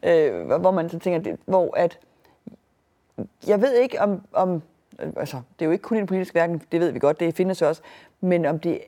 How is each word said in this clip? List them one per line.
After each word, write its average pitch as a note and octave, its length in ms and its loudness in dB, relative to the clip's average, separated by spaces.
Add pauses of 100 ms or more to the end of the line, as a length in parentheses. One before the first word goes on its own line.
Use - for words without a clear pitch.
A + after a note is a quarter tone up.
øh, D3 440 2
hvor, D3 120 0
hvor F#3 120 4
man E3+ 200 -2
så E3 80 -10
tænker, F3 220 -2 (100)
det, - 160 -10
hvor F3+ 300 0
at, F3 220 0 (1500)
jeg G#3 160 2
ved C4 120 2
ikke, B3+ 260 2
om, G3+ 200 0 (120)
om, F3+ 300 0 (540)
altså, C3+ 200 -8 (220)
det E3 60 -4
er - 20 0
jo D#3+ 60 2
ikke F#3+ 100 -2
kun A3+ 140 -2
i A3 40 0
den G3+ 60 -4
politiske F#3 280 -4
verden, E3+ 280 0 (100)
det E3 80 0
ved E3+ 100 2
vi - 80 -6
godt, D3 220 2
det E3+ 140 -2
findes F#3 280 -2
også, D#3 200 0 (380)
men F3 260 2
om D#3 120 0
det E3 300 -4